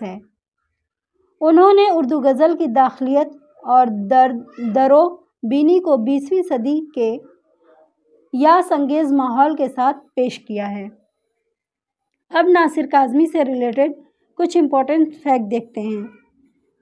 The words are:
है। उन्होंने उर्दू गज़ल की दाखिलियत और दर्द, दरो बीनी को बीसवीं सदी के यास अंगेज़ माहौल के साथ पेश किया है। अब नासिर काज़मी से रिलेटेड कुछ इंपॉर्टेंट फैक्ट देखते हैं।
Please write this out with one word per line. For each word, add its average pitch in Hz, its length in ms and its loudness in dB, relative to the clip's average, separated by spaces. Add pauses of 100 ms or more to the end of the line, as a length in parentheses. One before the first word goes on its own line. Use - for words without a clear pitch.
है। 214 160 -14 (1200)
उन्होंने 381 500 4
उर्दू 311 300 -2
गज़ल 277 340 2
की 311 120 -4
दाखिलियत 269 640 0 (340)
और 247 240 2
दर्द, 233 580 0 (280)
दरो 285 580 2 (120)
बीनी 294 360 2
को 330 160 0
बीसवीं 277 460 -2
सदी 294 360 -4 (200)
के 226 120 -2 (1200)
यास 330 400 2
अंगेज़ 285 420 -2
माहौल 277 420 0
के 269 120 -2
साथ 262 260 -2 (220)
पेश 254 220 -2
किया 202 280 -10
है। 202 220 -10 (1400)
अब 339 180 0
नासिर 320 380 2
काज़मी 277 400 2
से 320 160 0
रिलेटेड 262 580 -2 (380)
कुछ 349 180 -2
इंपॉर्टेंट 302 580 0
फैक्ट 254 320 -2
देखते 233 340 -8
हैं। 214 280 -8 (720)